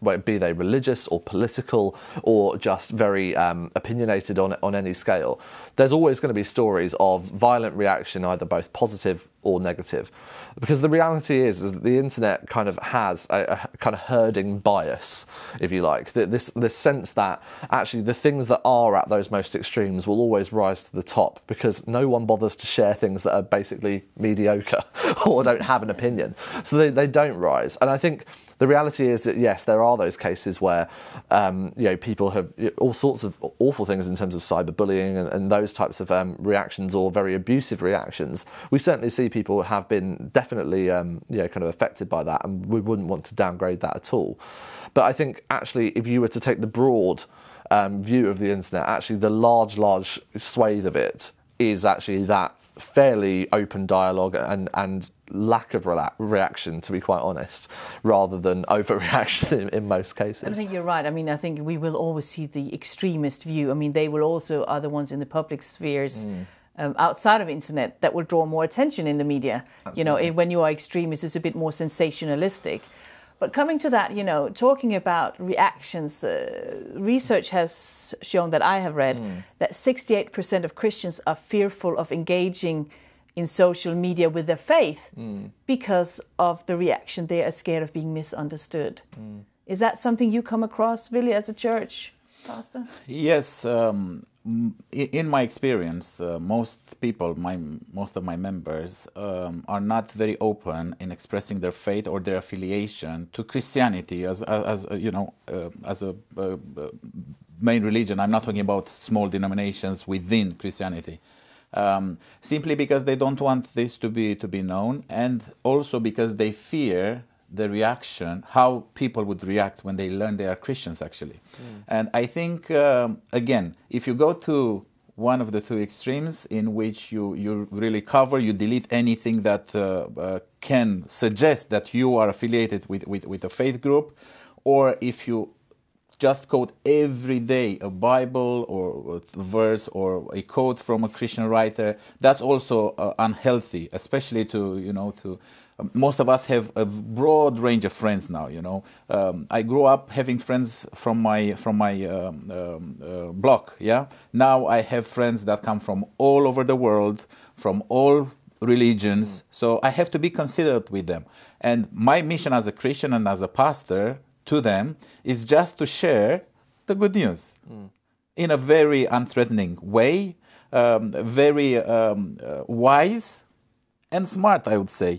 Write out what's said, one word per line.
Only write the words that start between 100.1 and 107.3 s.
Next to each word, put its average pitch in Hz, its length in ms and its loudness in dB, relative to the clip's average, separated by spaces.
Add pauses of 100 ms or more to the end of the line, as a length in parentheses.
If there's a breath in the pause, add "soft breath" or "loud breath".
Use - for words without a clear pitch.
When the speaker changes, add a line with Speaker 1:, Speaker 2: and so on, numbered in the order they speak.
Speaker 3:
very 107 260 -2
open 87 600 -4
in 92 120 -10
expressing 98 480 -8
their 90 140 -4
faith 104 340 -4
or 95 120 -4
their 92 180 -2
affiliation 92 960 -8
to 113 100 -8
Christianity 101 800 -2
as, 92 180 -6
as, 107 200 -2 (220)
as, - 60 -12
uh, 104 40 -6
you 101 160 -4
know, 98 220 -6 (180)
uh, 85 180 -8 (160)
as 98 180 -8
a, 95 120 -6 (220)
uh, 95 40 -4 (360)
uh, 76 100 -10 (720)